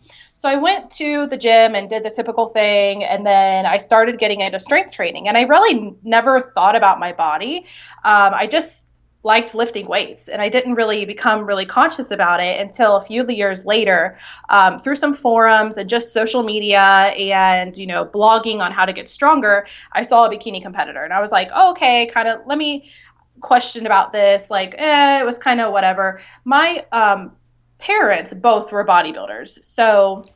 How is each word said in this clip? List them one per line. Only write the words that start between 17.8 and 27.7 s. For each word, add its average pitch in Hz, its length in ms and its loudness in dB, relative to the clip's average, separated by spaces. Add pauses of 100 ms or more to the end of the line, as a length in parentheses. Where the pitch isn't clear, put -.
know, 175 180 -4
blogging 220 560 0
on 180 100 -4
how 190 140 0
to 185 80 -2
get - 160 -14
stronger, 214 560 2 (280)
I 240 100 -2
saw 233 220 4
a 220 40 2
bikini 208 320 -10
competitor, 156 420 -8
and 160 80 -10
I 196 100 -2
was 208 100 -6
like, 190 240 0
"Oh, 359 160 4
okay, 247 340 2
kind 226 220 -2
of, 226 180 -4
let 285 140 -4
me 294 320 -6 (480)
question 240 480 0
about 196 260 2
this." 202 380 2
Like, 190 260 -4
eh, 285 440 2
it 247 40 -2
was 240 140 -4
kind 240 200 0
of 220 120 -2
whatever. 190 500 0 (220)
My, 311 480 0
um, 202 400 0 (480)